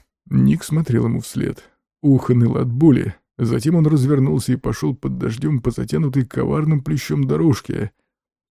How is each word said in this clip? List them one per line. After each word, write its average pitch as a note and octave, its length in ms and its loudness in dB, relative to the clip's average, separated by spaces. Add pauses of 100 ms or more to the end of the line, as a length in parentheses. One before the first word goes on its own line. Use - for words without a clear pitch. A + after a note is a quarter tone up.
(300)
Ник C#3 340 2
смотрел B2+ 420 0
ему B2 160 -2
вслед. - 420 -8 (380)
Ухо C3+ 320 2
ныло A#2+ 280 2
от B2 100 -2
боли. C3 440 2 (220)
Затем B2 380 0
он D#3+ 120 4
развернулся C#3 640 2
и - 20 2
пошел B2+ 400 -4
под - 220 -6
дождем C3 440 -2
по B2 100 -2
затянутой C3 540 -2
коварным D3 580 -2
плющом D3 420 -2
дорожке. D3 680 0 (640)